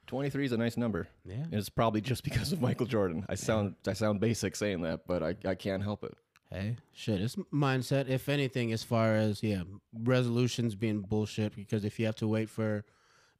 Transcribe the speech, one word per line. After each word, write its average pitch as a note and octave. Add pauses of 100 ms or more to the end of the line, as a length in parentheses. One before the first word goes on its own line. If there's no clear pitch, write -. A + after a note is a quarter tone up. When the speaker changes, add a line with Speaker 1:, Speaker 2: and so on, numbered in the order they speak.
Speaker 1:
Twenty-three C#3
is B2+
a A2+
nice A#2
number. A2 (160)
Speaker 2:
Yeah. A2+
Speaker 1:
It's G#2
probably A2
just B2
because C#3
of F3
Michael B2
Jordan. G2
I -
Speaker 2:
Yeah. -
Speaker 1:
sound, G#2+ (120)
I F#2+
sound G#2+
basic A2
saying G2
that, E2
but F2
I, D#2+ (120)
I F#2+
can't G2
help G2+
it. - (380)
Speaker 2:
Hey, G#2 (160)
shit, -
it's A#2 (140)
mindset. C3+
If C3
anything, C3
as A2+
far A2+
as, G#2+
yeah, G2+ (320)
resolutions A#2+
being G#2+
bullshit, G#2+
because G#2
if G#2
you A2+
have A2
to A2
wait A2
for G#2+ (560)